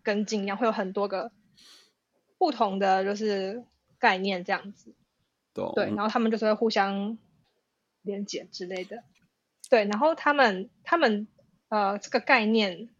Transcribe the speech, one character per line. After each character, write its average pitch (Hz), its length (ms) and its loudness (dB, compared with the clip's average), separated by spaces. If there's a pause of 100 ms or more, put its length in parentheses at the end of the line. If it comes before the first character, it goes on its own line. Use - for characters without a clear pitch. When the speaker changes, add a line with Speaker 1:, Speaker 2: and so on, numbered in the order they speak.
Speaker 1:
根 208 220 0
茎 202 200 -4
一 - 20 -4
样， 202 100 -4
Speaker 2:
嗯。 - 20 -6
Speaker 1:
会 240 80 0
有 220 60 2
很 196 200 -4
多 202 140 -2
个 196 260 -6 (1040)
不 359 120 2
同 196 280 0
的 190 260 4
就 202 100 -2
是 208 500 -4 (340)
概 208 180 4
念 190 260 -4
这 196 100 -4
样 196 200 -6
子。 - 220 -20 (580)
Speaker 2:
懂。 98 220 -6
Speaker 1:
对， 208 120 0
然 208 120 -4
后 208 100 0
他 220 100 0
们 220 120 2
就 220 80 -2
是 220 80 -2
会 214 80 4
互 220 160 0
相 202 460 -2 (840)
连 202 240 -6
结 - 240 -10
之 - 160 -12
类 185 180 -8
的。 214 200 -16 (680)
对， 220 140 6
然 208 140 -2
后 311 160 4
他 294 200 2
们， 226 360 2 (120)
他 - 140 0
们， 220 320 2 (400)
呃， 208 300 0
这 - 120 -16
个 262 100 0
概 240 260 4
念 214 420 0 (120)